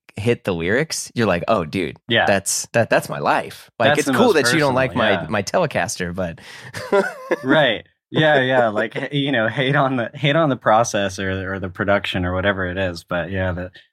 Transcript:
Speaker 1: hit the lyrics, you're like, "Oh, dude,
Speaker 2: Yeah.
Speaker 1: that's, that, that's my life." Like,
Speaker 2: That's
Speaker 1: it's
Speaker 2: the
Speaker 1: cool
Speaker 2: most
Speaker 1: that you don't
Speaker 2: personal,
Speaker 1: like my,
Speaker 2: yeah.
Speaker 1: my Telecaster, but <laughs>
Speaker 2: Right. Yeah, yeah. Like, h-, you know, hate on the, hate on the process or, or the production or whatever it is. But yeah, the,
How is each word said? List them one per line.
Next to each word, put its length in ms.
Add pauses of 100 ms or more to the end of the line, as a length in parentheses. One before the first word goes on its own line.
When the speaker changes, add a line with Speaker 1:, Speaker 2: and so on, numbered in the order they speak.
(160)
Speaker 1:
hit 260
the 120
lyrics, 600
you're 140
like, 180
"Oh, 200
dude, 320 (100)
Speaker 2:
Yeah. 180
Speaker 1:
that's, 460
that, 180
that's 180
my 120
life." 580
Like, 120
Speaker 2:
That's 100
Speaker 1:
it's 80
Speaker 2:
the 60
Speaker 1:
cool 180
Speaker 2:
most 20
Speaker 1:
that 180
you 60
don't 120
Speaker 2:
personal, 40
Speaker 1:
like 220
my, 160
Speaker 2:
yeah. 180
Speaker 1:
my 140
Telecaster, 680
but 280 (500)
<laughs> 540
Speaker 2:
Right. 420 (240)
Yeah, 300
yeah. 280
Like, 280
h-, 160
you 200
know, 160
hate 280
on 200
the, 180
hate 200
on 140
the 80
process 640
or, 340
or 80
the 80
production 560
or 80
whatever 340
it 120
is. 260
But 260
yeah, 220
the, 180 (220)